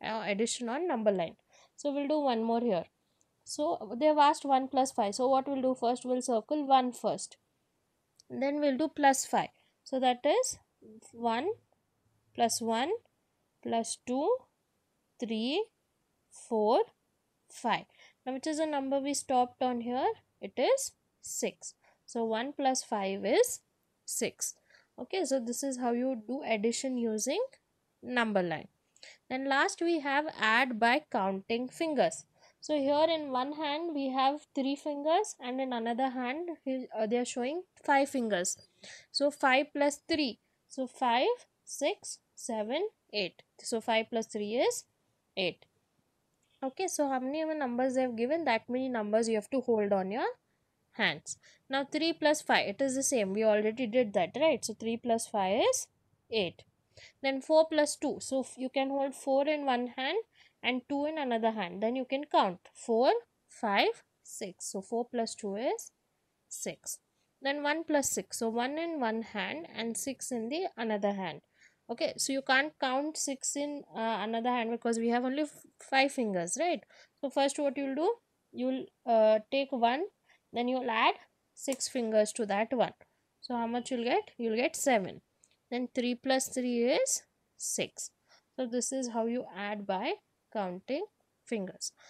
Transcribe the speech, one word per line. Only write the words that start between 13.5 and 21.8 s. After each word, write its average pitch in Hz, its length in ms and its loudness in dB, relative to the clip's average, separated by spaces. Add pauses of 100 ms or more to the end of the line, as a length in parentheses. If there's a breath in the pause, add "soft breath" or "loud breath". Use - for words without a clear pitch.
plus 226 420 -2
two, 294 300 0 (840)
three, 240 460 -2 (640)
four, 226 520 0 (680)
five. 196 360 -2 (400 soft breath)
Now, 254 80 -6
which 269 140 -6
is 311 100 -2
the 320 80 0
number 277 340 -2
we 277 140 -2
stopped 247 500 0
on 247 180 -2
here? 247 260 -2 (320)
It 196 180 -10
is 415 340 2 (300)
six. - 520 -8 (320 soft breath)